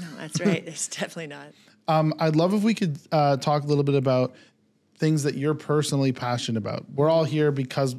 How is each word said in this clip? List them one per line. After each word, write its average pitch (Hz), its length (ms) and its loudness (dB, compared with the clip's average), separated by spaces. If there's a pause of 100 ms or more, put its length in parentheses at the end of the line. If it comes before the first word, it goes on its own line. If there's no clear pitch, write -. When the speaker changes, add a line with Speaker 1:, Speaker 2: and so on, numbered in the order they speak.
Speaker 1:
No, 175 160 -10
that's 156 240 -8
right. 175 240 0
<laughs> - 20 -20
It's 160 220 -8
definitely - 400 -10
not. 143 200 -16 (380)
Speaker 2:
Um, 156 320 2
I'd 160 160 2
love 175 200 4
if 214 80 2
we 220 100 4
could, 160 260 -2 (140)
uh, 143 240 4
talk 147 260 0
a 147 40 -10
little 147 180 2
bit 139 100 2
about 127 400 2 (640)
things 156 280 2
that 147 100 0
you're 143 200 0
personally 143 580 0
passionate 123 440 -4
about. 104 380 -6
We're 147 160 2
all 160 140 4
here 151 280 2
because, 135 460 -2